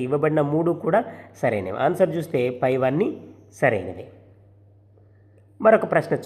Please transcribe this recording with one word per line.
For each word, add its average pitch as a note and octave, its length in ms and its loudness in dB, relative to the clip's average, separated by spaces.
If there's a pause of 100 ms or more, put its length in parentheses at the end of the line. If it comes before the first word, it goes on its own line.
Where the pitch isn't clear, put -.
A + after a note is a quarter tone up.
ఇవ్వబడిన D3+ 340 2 (120)
మూడు E3 180 2 (140)
కూడా E3 160 2 (420)
సరైనవి. G#2+ 440 -2
ఆన్సర్ F3 300 2
చూస్తే D3 240 -2 (220)
పైవన్నీ C3 460 2 (520)
సరైనవే. F#2+ 460 0 (1600)
మరొక A3 280 6
ప్రశ్న D3+ 220 0 (120)